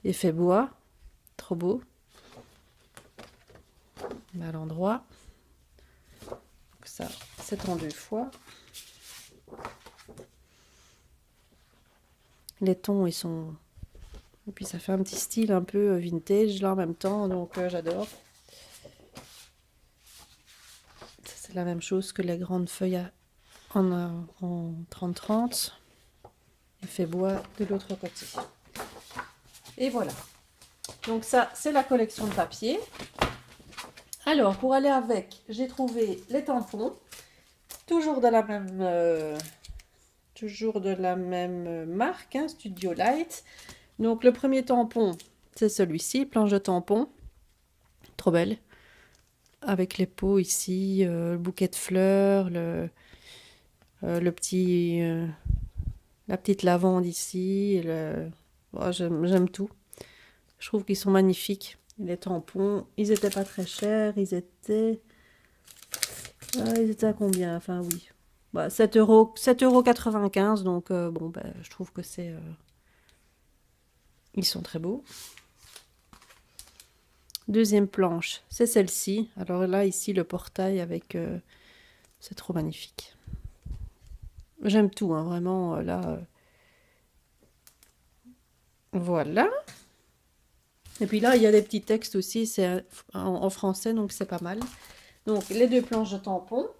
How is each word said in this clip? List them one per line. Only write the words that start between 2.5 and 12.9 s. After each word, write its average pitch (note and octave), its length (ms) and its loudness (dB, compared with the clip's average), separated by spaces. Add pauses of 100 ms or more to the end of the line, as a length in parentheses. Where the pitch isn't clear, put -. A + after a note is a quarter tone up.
À E3 120 -8
l'endroit. D#3+ 500 -4 (1300)
Donc - 560 -20
ça, - 200 -14 (340)
c'est G3 280 -8
en F3+ 80 -2
deux D#3+ 140 -6
fois. A3+ 420 -8 (4000)
Les F#3 140 2
tons, G3 320 0